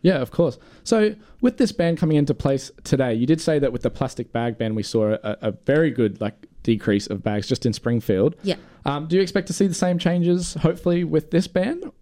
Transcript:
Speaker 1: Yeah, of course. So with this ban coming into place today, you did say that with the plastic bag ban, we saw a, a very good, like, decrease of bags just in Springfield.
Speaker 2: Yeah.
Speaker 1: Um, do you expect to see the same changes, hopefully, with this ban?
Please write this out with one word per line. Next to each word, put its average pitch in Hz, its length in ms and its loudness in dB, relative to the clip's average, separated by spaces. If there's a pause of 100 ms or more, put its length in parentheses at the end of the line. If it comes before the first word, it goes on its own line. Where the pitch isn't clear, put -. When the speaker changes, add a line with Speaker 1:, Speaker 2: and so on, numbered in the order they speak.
Speaker 1:
Yeah, 175 180 2
of 127 120 -4
course. - 280 0 (260)
So 214 320 2 (240)
with 247 160 2
this 240 160 2
ban 170 240 0
coming 156 200 2
into 147 160 2
place 135 380 -2 (140)
today, 131 300 0
you 120 120 0
did 156 140 2
say 156 180 2
that 139 140 0
with 123 100 -8
the 120 80 0
plastic - 420 -6
bag 117 240 -2
ban, 110 200 -2
we 104 80 -2
saw 107 300 2 (100)
a, 107 180 -4
a 110 80 0 (160)
very 151 240 4
good, 113 300 0
like, - 260 -8 (160)
decrease 104 460 0
of 101 160 -8
bags 104 240 -2
just - 180 -2
in 113 60 0
Springfield. 117 720 0
Speaker 2:
Yeah. 190 100 -2 (300)
Speaker 1:
Um, 143 240 -4
do 175 80 0
you 196 60 4
expect 190 260 -2
to 180 40 -6
see 196 140 0
the 175 80 -2
same 180 240 0
changes, 175 560 0
hopefully, 175 480 0
with 156 300 -2
this 185 160 2
ban? 262 340 -2 (200)